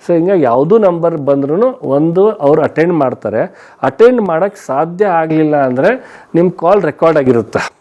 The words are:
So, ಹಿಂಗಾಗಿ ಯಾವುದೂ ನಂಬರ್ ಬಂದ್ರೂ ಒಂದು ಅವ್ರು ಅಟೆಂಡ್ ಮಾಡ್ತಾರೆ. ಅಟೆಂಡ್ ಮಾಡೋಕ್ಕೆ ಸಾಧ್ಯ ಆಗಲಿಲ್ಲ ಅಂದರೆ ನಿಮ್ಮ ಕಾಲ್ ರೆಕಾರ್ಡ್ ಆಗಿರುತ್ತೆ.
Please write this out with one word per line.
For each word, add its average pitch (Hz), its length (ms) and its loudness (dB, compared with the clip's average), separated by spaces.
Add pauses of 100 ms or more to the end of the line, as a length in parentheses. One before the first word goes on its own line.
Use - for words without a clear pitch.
So, 175 80 0
ಹಿಂಗಾಗಿ 175 280 0
ಯಾವುದೂ 139 360 2
ನಂಬರ್ 170 380 0
ಬಂದ್ರೂ 143 680 -2
ಒಂದು 165 480 0
ಅವ್ರು 156 320 0
ಅಟೆಂಡ್ 156 300 -2
ಮಾಡ್ತಾರೆ. 127 500 -2 (400)
ಅಟೆಂಡ್ 226 380 2
ಮಾಡೋಕ್ಕೆ 202 460 -4
ಸಾಧ್ಯ 170 400 -2
ಆಗಲಿಲ್ಲ 160 500 0
ಅಂದರೆ 135 340 0 (440)
ನಿಮ್ಮ 175 160 2
ಕಾಲ್ 180 320 0
ರೆಕಾರ್ಡ್ 156 360 0
ಆಗಿರುತ್ತೆ. 120 420 0 (200)